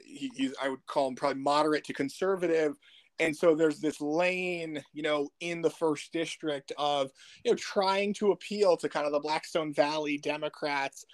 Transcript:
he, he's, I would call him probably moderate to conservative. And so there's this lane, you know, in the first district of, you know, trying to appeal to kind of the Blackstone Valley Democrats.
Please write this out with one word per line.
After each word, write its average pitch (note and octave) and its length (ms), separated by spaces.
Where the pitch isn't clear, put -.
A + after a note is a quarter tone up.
he, C3 300
he's, C3 260
I C3+ 80
would C3+ 160
call C#3 220
him C3 80
probably C#3 260
moderate D3 440
to - 80
conservative. E3 840
And D#3+ 160
so E3 200
there's D3+ 240
this D3+ 200
lane, E3+ 840
you D3 80
know, D3 280
in E3+ 240
the D#3 80
first D#3 420
district D#3 640
of, C#3+ 320
you A#3 80
know, F3+ 60
trying G3 580
to G#3 160
appeal F#3+ 460
to D3+ 120
kind D3 180
of D3 40
the D3 80
Blackstone D#3 540
Valley D3 460
Democrats. D3 840